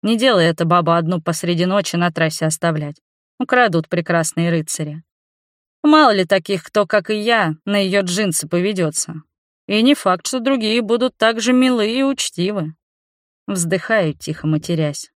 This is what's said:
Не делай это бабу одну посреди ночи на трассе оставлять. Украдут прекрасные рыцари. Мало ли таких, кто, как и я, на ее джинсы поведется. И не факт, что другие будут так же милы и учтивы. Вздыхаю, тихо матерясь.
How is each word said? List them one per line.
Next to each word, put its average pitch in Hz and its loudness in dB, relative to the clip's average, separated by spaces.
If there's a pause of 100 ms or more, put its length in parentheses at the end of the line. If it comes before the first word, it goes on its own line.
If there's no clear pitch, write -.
Не 226 2
делай 220 4
это 165 0
бабу 170 2
одну 170 0
посреди 170 -2
ночи 190 -2
на 175 0
трассе 160 -2
оставлять. 156 -4 (400)
Украдут 233 2
прекрасные 170 -2
рыцари. 156 -6 (800)
Мало 302 6
ли 190 2
таких, 190 -2
кто, 208 0
как 208 -2
и 214 0
я, 208 0
на 202 0
ее 196 0
джинсы 180 -4
поведется. 175 -4 (440)
И 214 0
не 269 6
факт, 185 -2
что 262 -4
другие 233 0
будут 240 0
так 226 2
же 233 0
милы 254 2
и 262 0
учтивы. 190 -4 (720)
Вздыхаю, 185 -2
тихо - -8
матерясь. 156 -2